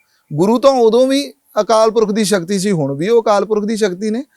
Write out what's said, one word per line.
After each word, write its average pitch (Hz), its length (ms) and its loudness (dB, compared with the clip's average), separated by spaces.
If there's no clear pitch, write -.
ਗੁਰੂ 214 220 2
ਤਾਂ 269 120 2
ਉਦੋਂ 240 360 4
ਵੀ 269 260 -2
ਅਕਾਲ 220 300 2
ਪੁਰਖ 214 200 0
ਦੀ 214 140 0
ਸ਼ਕਤੀ 190 340 -2
ਸੀ, 196 120 -2
ਹੁਣ 139 260 -2
ਵੀ 165 120 -4
ਉਹ 233 140 2
ਅਕਾਲ 208 220 2
ਪੁਰਖ 208 200 -2
ਦੀ 220 120 -4
ਸ਼ਕਤੀ 202 340 -4
ਨੇ। 240 140 -4